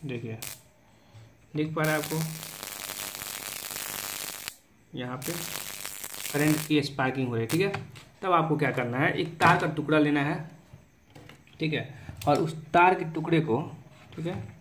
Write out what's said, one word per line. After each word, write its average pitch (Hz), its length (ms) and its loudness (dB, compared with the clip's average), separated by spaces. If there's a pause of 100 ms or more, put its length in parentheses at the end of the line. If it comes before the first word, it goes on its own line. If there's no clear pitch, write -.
देखिए, 117 340 -8 (1160)
दिख 156 200 0
पा 165 60 -2
रहा 156 120 4
है 156 40 4
आपको, 160 180 -2 (2750)
यहाँ 127 240 -8
पे 156 140 -6 (1000)
करंट 151 360 2
की 151 160 4
sparking 131 440 0
हो 120 80 -4
रही 113 80 0
है, 113 60 -4
ठीक 165 120 2
है। 196 100 2 (500)
तब 190 100 0
आपको 160 260 4
क्या 143 140 2
करना 123 280 0
है, 160 140 4
एक - 220 -2
तार 175 220 8
का 180 120 2
टुकड़ा 151 300 2
लेना 147 220 4
है, 147 160 0 (1200)
ठीक 156 140 0
है, 120 140 -2 (400)
और 151 120 6
उस 160 160 0 (180)
तार 180 220 8
के 180 160 -2
टुकड़े 160 300 2
को, 127 200 2 (540)
ठीक 160 100 -6
है 180 100 -2 (260)